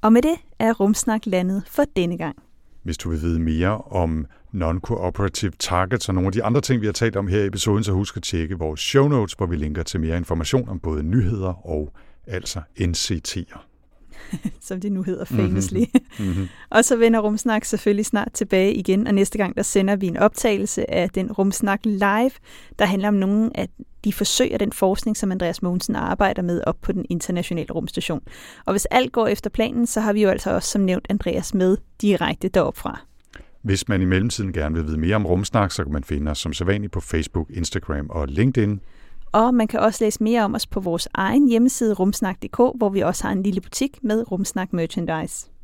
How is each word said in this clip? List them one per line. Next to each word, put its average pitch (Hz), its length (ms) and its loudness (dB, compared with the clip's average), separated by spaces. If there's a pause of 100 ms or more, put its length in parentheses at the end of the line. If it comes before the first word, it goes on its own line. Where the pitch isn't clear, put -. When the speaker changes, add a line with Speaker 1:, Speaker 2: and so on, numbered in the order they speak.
Speaker 1:
Og 220 100 6
med 233 100 8
det 226 120 2 (240)
er 226 140 2
Rumsnak 214 540 0
landet 185 400 0
for - 160 0 (140)
denne 175 220 0
gang. 151 180 -6 (460)
Speaker 2:
Hvis 82 160 -6
du 85 120 -6
vil 80 120 -2
vide 82 180 0
mere 85 380 0
om 80 480 -2 (280)
non-cooperative 92 1040 -2
targets 95 500 -2
og 98 60 0
nogle 92 120 2
af 95 60 0
de 107 120 -2
andre 117 160 2
ting, 127 200 0
vi 104 60 -2
har 104 60 -2
talt 110 240 0
om 98 120 -2
her 101 140 2
i 101 40 0
episoden, 101 380 0
så 98 80 -2
husk 98 240 -2
at 92 60 -10
tjekke 85 360 -4
vores 78 220 -4
show 139 280 4
notes, 123 260 0
hvor 95 120 -2
vi 85 100 -2
linker 76 260 -4
til 82 180 -4
mere 80 160 -2
information 85 520 -2
om 95 100 -8
både 78 240 -4
nyheder 92 640 0
og 76 260 -4 (340)
altså 92 340 -8 (200)
N 87 140 0
C - 340 -4
T'er. - 420 -10 (580)
Speaker 1:
<laughs> - 400 -10
som 185 120 -6
det 202 120 -4
nu 190 100 -2
hedder 180 280 -4
Speaker 2:
Mhm. - 100 0
Speaker 1:
famously. 95 440 2 (340)
Speaker 2:
Mhm. 95 300 -2 (220)
Speaker 1:
Og 226 140 6
så 254 120 4
vender 226 240 6
Rumsnak 214 440 0
selvfølgelig 208 420 2
snart - 260 -2
tilbage 196 420 2
igen, 196 320 2
og 208 80 2
næste 196 240 2
gang, 190 180 0
der 202 60 -2
sender 196 340 2
vi 190 100 0
en 170 100 -2
optagelse 208 760 0
af 180 200 2
den 190 220 -2
Rumsnak 196 520 0
Live, 208 460 2 (480)
der 202 60 4
handler 196 240 2
om 208 60 4
nogle 202 400 2
af - 140 -4 (360)
de 202 80 0
forsøg - 420 0
og - 60 -2
den 208 120 0
forskning, 202 440 0
som 190 160 -2
Andreas 175 300 -2
Mogensen 180 340 -2
arbejder 190 460 0
med 175 240 0
op 165 160 0
på 185 100 -4
den 190 180 -4
internationale 175 640 -4
rumstation. 165 480 -6 (460)
Og 196 60 0
hvis 196 120 0
alt 254 280 2
går 226 140 2
efter 208 240 -2
planen, 233 360 0
så - 140 -2
har 214 120 0
vi 214 100 2
jo 202 60 6
altså 190 260 0
også, 180 160 -2
som 202 120 0
nævnt, 185 280 0
Andreas 185 440 -4
med 185 220 4 (260)
direkte 185 460 0
derop - 280 0
fra. - 240 -10 (600)
Speaker 2:
Hvis 98 260 0
man 95 140 2
i - 20 4
mellemtiden 95 480 2
gerne 78 220 -2
vil 80 120 -2
vide 78 120 -2
mere 87 180 2
om 107 100 0
Rumsnak, 95 460 2
så - 120 -2
kan 71 80 -4
man 73 120 -2
finde 76 260 -2
os 76 80 -4
som 78 140 -4
sædvanligt 98 400 -2
på 95 80 -4
Facebook, 80 500 -4
Instagram 76 600 -4
og 76 180 -4
LinkedIn. 104 520 2 (520)
Speaker 1:
Og 233 220 4
man 220 140 2
kan - 120 -2
også 220 240 2
læse 214 180 0
mere 226 220 2
om 214 100 -2
os - 120 -4
på - 140 -6
vores 175 340 -4
egen 233 340 4
hjemmeside, 233 460 4
rumsnak 190 460 0
punktum - 300 2
d - 40 -8
k, 254 40 -10
hvor 220 100 2
vi 196 120 0
også - 240 0
har 202 80 0
en 190 100 -2
lille 190 180 0
butik - 420 -6
med 226 300 0
Rumsnak 185 400 -4
merchandise. 165 760 -4 (160)